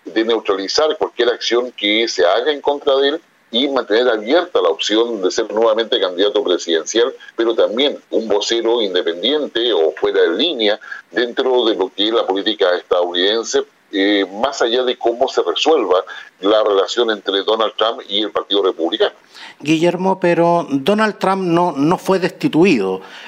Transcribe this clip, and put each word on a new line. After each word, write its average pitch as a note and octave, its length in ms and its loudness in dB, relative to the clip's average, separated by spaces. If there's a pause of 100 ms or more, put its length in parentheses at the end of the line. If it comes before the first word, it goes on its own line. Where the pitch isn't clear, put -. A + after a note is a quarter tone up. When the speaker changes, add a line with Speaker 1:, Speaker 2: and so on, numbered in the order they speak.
Speaker 1:
de A2 220 -2
neutralizar A2 720 0
cualquier A#2+ 320 -2
acción A#2+ 420 -2
que A2 380 -2
se F2+ 160 0
haga A#2 260 2
en C#3+ 80 -4
contra C#3+ 380 0
de C#3 120 2
él D#3+ 120 -4 (300)
y C3 160 0
mantener B2 420 0
abierta A#2 520 0
la F2 80 4
opción G#2+ 540 0
de F2+ 80 2
ser G#2 200 -4
nuevamente A2 480 0
candidato F#2+ 440 0
presidencial, F2 680 0 (240)
pero A#2 200 0
también G#2+ 420 0 (140)
un A2 160 -2
vocero A2+ 540 0
independiente G#2 920 -2
o D#2+ 200 2
fuera G2 280 0
de G2 160 2
línea A#2 420 0 (300)
dentro B2 560 0
de A2 80 2
lo F#2 180 -2
que G#2 180 -2
es A2+ 40 -2
la G#2 140 0
política F#2+ 480 0
estadounidense, F#2 880 0 (280)
eh, G2 400 2
más B2 300 -4
allá B2 220 0
de B2 160 -2
cómo A#2+ 280 0
se A#2+ 140 -2
resuelva F#2+ 640 2 (380)
la G#2+ 220 2
relación G#2 460 0
entre G2 340 -4
Donald G#2+ 320 0
Trump A#2 320 -2
y G2+ 140 -4
el G#2 80 -4
Partido G2 320 -2
Republicano. - 540 -2 (440)
Speaker 2:
Guillermo, F3 600 0
pero E3+ 500 2
Donald G3+ 480 0
Trump F#3+ 240 0
no, F3 300 2
no D3+ 260 2
fue F#3+ 220 0
destituido, D3+ 840 2 (260)